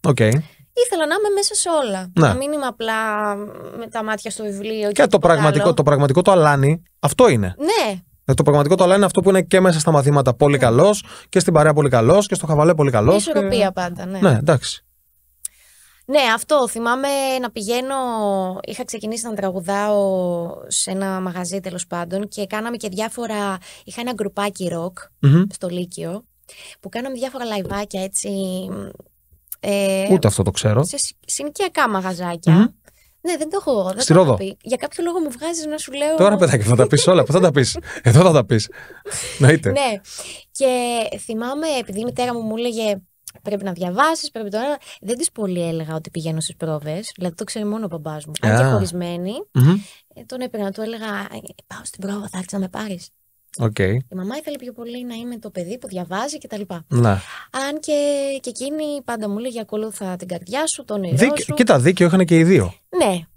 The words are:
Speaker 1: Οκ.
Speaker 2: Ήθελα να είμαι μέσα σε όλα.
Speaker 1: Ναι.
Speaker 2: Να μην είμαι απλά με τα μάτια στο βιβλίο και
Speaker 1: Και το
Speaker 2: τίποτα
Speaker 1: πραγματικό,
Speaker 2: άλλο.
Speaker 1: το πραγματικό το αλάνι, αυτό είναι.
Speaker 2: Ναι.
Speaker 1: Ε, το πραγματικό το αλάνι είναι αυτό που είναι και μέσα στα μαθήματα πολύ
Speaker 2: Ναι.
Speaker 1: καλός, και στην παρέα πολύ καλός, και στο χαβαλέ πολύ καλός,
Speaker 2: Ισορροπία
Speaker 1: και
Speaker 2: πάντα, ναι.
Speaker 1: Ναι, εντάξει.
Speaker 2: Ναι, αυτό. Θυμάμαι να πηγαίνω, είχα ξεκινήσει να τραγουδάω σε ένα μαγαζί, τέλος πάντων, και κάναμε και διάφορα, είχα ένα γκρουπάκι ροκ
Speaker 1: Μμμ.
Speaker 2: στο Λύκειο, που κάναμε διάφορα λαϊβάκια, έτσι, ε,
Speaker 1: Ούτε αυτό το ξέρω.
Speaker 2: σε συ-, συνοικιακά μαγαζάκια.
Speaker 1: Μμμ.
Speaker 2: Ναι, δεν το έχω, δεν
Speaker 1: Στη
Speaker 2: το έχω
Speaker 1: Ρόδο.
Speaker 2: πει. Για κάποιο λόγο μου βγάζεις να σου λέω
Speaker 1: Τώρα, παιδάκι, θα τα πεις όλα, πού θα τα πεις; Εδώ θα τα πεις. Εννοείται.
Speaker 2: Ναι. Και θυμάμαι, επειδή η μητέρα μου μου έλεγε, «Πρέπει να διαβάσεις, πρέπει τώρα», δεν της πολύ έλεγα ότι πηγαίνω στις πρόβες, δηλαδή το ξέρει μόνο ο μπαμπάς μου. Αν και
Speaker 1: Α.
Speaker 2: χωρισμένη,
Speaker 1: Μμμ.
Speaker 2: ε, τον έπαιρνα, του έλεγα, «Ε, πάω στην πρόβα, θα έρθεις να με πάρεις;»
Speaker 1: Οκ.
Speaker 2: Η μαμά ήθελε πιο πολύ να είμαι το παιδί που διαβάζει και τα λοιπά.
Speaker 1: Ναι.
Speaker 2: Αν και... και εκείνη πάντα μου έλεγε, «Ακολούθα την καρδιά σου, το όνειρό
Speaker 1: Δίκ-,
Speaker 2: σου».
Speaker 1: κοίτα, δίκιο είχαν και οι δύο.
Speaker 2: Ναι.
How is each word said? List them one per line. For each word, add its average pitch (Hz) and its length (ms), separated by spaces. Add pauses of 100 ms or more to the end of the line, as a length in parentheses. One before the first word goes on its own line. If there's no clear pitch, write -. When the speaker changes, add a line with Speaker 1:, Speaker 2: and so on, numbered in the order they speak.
Speaker 1:
Οκ. 143 120 (580)
Speaker 2:
Ήθελα 381 300
να 320 80
είμαι 415 200
μέσα 403 200
σε 370 140
όλα. 254 300 (200)
Speaker 1:
Ναι. 151 80
Speaker 2:
Να 101 60
μην 277 180
είμαι 294 140
απλά 220 720 (420)
με 226 140
τα 226 120
μάτια 214 280
στο 220 120
βιβλίο 208 440
και 208 60
Speaker 1:
Και 202 80
το 170 60
Speaker 2:
τίποτα 180 200
Speaker 1:
πραγματικό, 151 360
Speaker 2:
άλλο. 202 100
Speaker 1:
το 143 100
πραγματικό 143 380
το 190 100
αλάνι, 151 520 (160)
αυτό 240 280
είναι. 101 300
Speaker 2:
Ναι. 285 420 (260)
Speaker 1:
Ε, 135 80
το - 100
πραγματικό 147 320
το 185 80
αλάνι 180 140
είναι 202 80
αυτό 185 160
που 190 80
είναι 190 120
και 185 180
μέσα 180 200
στα 165 120
μαθήματα 143 420
πολύ 143 200
Speaker 2:
Ναι. 135 60
Speaker 1:
καλός, 139 440 (260)
και 185 100
στην 180 140
παρέα 156 200
πολύ 147 160
καλός, 135 380
και 196 80
στο - 100
χαβαλέ 156 280
πολύ 147 180
καλός, 127 360
Speaker 2:
Ισορροπία 214 380
Speaker 1:
και 185 80
Speaker 2:
πάντα, 180 320
ναι. 190 140
Speaker 1:
Ναι, 185 120
εντάξει. 139 540 (1200)
Speaker 2:
Ναι, 285 140 (160)
αυτό. 262 340
Θυμάμαι 240 380 (340)
να 240 100
πηγαίνω, 247 440 (680)
είχα 247 200
ξεκινήσει 226 440
να 220 60
τραγουδάω 190 1120 (200)
σε - 240
ένα 190 300
μαγαζί, 180 380
τέλος 180 280
πάντων, 180 400
και 208 200
κάναμε 220 300
και 214 120
διάφορα, 208 680 (260)
είχα 208 180
ένα 247 120
γκρουπάκι 202 540
ροκ 170 300 (220)
Speaker 1:
Μμμ. 147 220 (120)
Speaker 2:
στο - 140
Λύκειο, 175 560 (560)
που 202 100
κάναμε 254 260
διάφορα 254 300
λαϊβάκια, 202 580
έτσι, 196 260 (1300)
ε, 196 520
Speaker 1:
Ούτε 190 160
αυτό - 160
το 92 80
ξέρω. 110 320
Speaker 2:
σε 185 140
συ-, - 180 (100)
συνοικιακά 294 640
μαγαζάκια. 180 640
Speaker 1:
Μμμ. 196 120 (560)
Speaker 2:
Ναι, 339 160
δεν 311 120
το 392 120
έχω, 226 220
δεν 190 180
Speaker 1:
Στη 165 120
Speaker 2:
το 170 60
έχω 185 100
Speaker 1:
Ρόδο. 110 80
Speaker 2:
πει. 95 240
Για - 160
κάποιο - 260
λόγο 349 160
μου 302 120
βγάζεις 311 340
να 302 120
σου 285 140
λέω 294 240
Speaker 1:
Τώρα, 208 220
παιδάκι, 135 260
θα 117 120
τα 123 120
πεις 147 200
όλα, 180 160
πού 139 80
θα 170 80
τα 185 120
πεις; 131 260 (240)
Εδώ 123 200
θα 185 100
τα 135 140
πεις. 110 240 (680)
Εννοείται. 156 320
Speaker 2:
Ναι. 269 200 (600)
Και 247 480 (200)
θυμάμαι, 247 480 (120)
επειδή 196 200
η 220 40
μητέρα 247 300
μου 233 80
μου 220 160
έλεγε, 220 380 (460)
«Πρέπει 202 220
να 196 80
διαβάσεις, 214 600
πρέπει 220 180
τώρα», 254 280 (240)
δεν 233 160
της 320 140
πολύ 180 360
έλεγα 160 280
ότι 160 140
πηγαίνω 160 300
στις - 160
πρόβες, 156 600
δηλαδή 175 200
το - 80
ξέρει 208 220
μόνο 214 200
ο - 20
μπαμπάς 156 380
μου. 151 160
Αν 110 160
και 127 60
Speaker 1:
Α. 131 80
Speaker 2:
χωρισμένη, 175 640 (200)
Speaker 1:
Μμμ. 135 160 (460)
Speaker 2:
ε, 233 100
τον 254 160
έπαιρνα, 214 300
του 202 100
έλεγα, 220 240
«Ε, 202 320 (300)
πάω - 160
στην - 180
πρόβα, 202 300
θα 185 60
έρθεις 180 160
να 202 60
με 190 80
πάρεις;» 185 420 (480)
Speaker 1:
Οκ. 110 220
Speaker 2:
Η 104 240 (120)
μαμά 196 220
ήθελε 302 200
πιο 247 160
πολύ 240 320
να 240 100
είμαι 240 220
το 208 120
παιδί 180 280
που - 100
διαβάζει 190 500
και - 100
τα 214 100
λοιπά. 185 300
Speaker 1:
Ναι. 120 220
Speaker 2:
Αν 269 680
και... 302 140 (480)
και - 80
εκείνη 285 560
πάντα 220 240
μου 202 80
έλεγε, 240 220
«Ακολούθα 214 560
την 180 120
καρδιά 185 400
σου, 285 180
το 214 80
όνειρό 180 240
Speaker 1:
Δίκ-, 285 260
Speaker 2:
σου». - 100
Speaker 1:
κοίτα, 214 260
δίκιο 175 260
είχαν 180 200
και 165 120
οι 165 60
δύο. 147 300 (240)
Speaker 2:
Ναι. 202 220 (160)